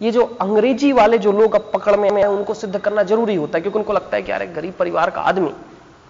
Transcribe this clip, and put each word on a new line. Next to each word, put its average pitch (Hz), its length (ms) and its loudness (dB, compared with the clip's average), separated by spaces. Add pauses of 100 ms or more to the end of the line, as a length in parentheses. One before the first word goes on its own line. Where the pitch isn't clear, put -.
ये 226 100 0
जो 233 300 0
अंग्रेजी 233 500 2
वाले 233 260 4
जो 202 140 2
लोग 208 240 4
अब - 180 -4
पकड़ 202 220 2
में 202 160 2
हैं, 202 140 2
उनको 202 280 -2
सिद्ध 202 260 -6
करना 208 240 0
जरूरी 214 320 0
होता 151 220 -2
है, 165 40 -4
क्योंकि 202 180 -2
उनको 214 140 -4
लगता 196 240 -2
है 202 60 -4
कि 190 80 -8
यार, - 100 -4
एक 185 120 -10
गरीब 165 260 -10
परिवार 175 300 0
का 165 120 -6
आदमी 175 320 0 (560)